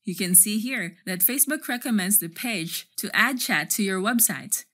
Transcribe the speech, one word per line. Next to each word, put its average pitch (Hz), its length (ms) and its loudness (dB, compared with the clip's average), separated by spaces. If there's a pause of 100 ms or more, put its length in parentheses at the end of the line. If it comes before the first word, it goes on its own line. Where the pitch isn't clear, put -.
You 180 120 -6
can 180 180 0
see 208 240 6
here 214 480 -4
that 185 140 -4
Facebook 285 480 0
recommends 220 500 0
the 165 120 -2
page 170 680 -6
to - 200 -4
add 240 240 2
chat 160 320 0
to 214 120 0
your 190 180 0
website. 214 720 0